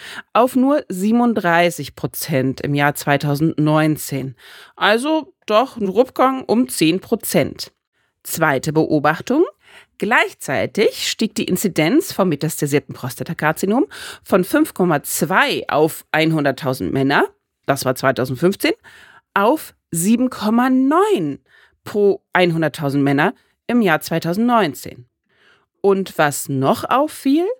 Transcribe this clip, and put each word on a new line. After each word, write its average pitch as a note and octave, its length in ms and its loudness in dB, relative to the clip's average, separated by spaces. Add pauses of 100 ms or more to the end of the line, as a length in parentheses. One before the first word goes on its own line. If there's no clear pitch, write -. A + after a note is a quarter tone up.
(340)
auf B3 200 2
nur C4+ 360 2
siebenunddreißig F3+ 1080 0
Prozent C3+ 640 -4
im C#3+ 140 -4
Jahr C#3+ 200 2
zweitausendneunzehn. D3 1400 0 (400)
Also B3+ 560 0 (140)
doch A3+ 320 0
ein F#3+ 100 -2
Rückgang B3+ 560 0
um B3 240 0
zehn E3 320 0
Prozent. - 720 -2 (500)
Zweite D3+ 520 -2
Beobachtung, D#3+ 720 2 (520)
gleichzeitig G3+ 1120 -2
stieg - 240 -4
die - 100 -4
Inzidenz F3+ 680 0
vom F#3+ 160 0
metastasierten D3+ 640 -2
Prostatakarzinom E3+ 920 -2 (360)
von F3+ 220 2
fünf D#4 280 0
Komma F3 300 0
zwei F#3 640 0
auf D#3 440 0
einhunderttausend D3 800 0
Männer, C#3+ 340 2 (400)
das - 180 -2
war C3 120 0
zweitausendfünfzehn, C3+ 760 0 (600)
auf A#3 400 0 (160)
sieben A3+ 400 0
Komma A#3 400 0
neun C4 680 2 (440)
pro G3+ 380 0 (100)
einhunderttausend D#3+ 680 0
Männer C#3 320 2 (320)
im A#3+ 160 2
Jahr E3 180 2
zweitausendneunzehn. F3 1080 -2 (720)
Und G3 380 0
was D3 300 0
noch C#3 360 0
auffiel, D4 600 0 (160)